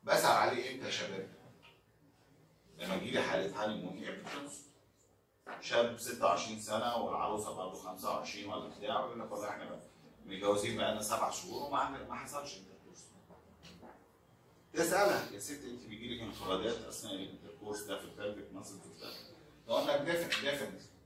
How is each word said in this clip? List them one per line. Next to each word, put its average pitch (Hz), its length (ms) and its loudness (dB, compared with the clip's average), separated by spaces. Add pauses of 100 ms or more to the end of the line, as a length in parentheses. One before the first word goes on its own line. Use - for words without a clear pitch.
بسأل - 280 8
عليه - 440 6
امتى - 100 -6
يا - 60 0
شباب؟ - 380 -4 (1500)
لما 90 180 -2
يجي - 160 -2
لي - 100 4
حالة 101 420 2
هاني 107 180 0
مون - 160 -6 (100)
ابيتنس، - 580 -8 (960)
شاب 117 380 4
ستة 117 260 0
وعشرين 110 360 4
سنة 110 340 2
والعروسة 104 600 0
برضه 92 280 -6
خمسة - 260 -4
وعشرين - 400 -2
ولا - 180 -4
بتاع، - 320 -2
يقول 117 200 -2
لك: 107 120 -6
"والله 104 180 -2
احنا - 300 -6 (460)
متجوزين 101 520 2
بقالنا 107 240 2
سبع - 300 2
شهور - 320 -4
وما 139 140 0
عمل-، 135 300 -2
ما - 80 -6
حصلش 143 420 -6
انتركورس". - 460 -20 (1700)
تسألها: 185 580 6
"يا 101 80 -8
ست - 240 -8
انت - 220 -10
بيجي 117 300 -6
لك 113 60 -8
انفرادات 95 560 0
اثناء - 360 -8
الانتركورس 104 680 -8
ده - 160 -4
في - 60 -8
البلفيك - 500 -6
ماسلز - 340 -10
وبتاع؟" - 220 -14 (580)
تقول - 200 4
لك: 190 140 4
"ديفنت، 170 440 2
ديفنت". - 360 -2 (240)